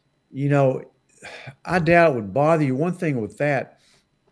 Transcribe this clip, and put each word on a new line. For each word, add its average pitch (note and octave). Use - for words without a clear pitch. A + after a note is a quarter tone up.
you C#3
know, C#3
I E3
doubt E3+
it -
would G2+
bother D3+
you. C3
One E3
thing D3
with G#2
that, C#3+